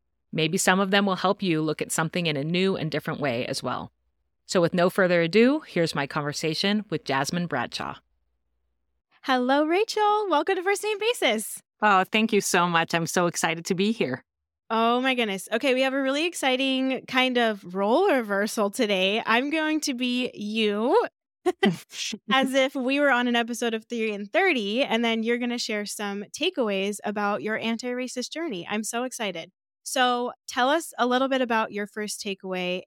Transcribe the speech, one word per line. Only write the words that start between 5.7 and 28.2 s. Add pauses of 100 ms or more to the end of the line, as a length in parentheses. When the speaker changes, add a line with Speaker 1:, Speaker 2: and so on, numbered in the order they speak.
Speaker 1:
my
conversation
with
Jasmine
Bradshaw. (1300)
Speaker 2:
Hello,
Rachel.
Welcome
to
First
Name
Basis. (200)
Speaker 1:
Oh,
thank
you
so
much.
I'm
so
excited
to
be
here. (460)
Speaker 2:
Oh
my
goodness.
Okay,
we
have
a
really
exciting
kind
of
role
reversal
today.
I'm
going
to
be
you, (340)
<laughs>
Speaker 1:
<laughs>
Speaker 2:
as
if
we
were
on
an
episode
of
Three
and
Thirty,
and
then
you're
gonna
share
some
takeaways
about
your
anti-racist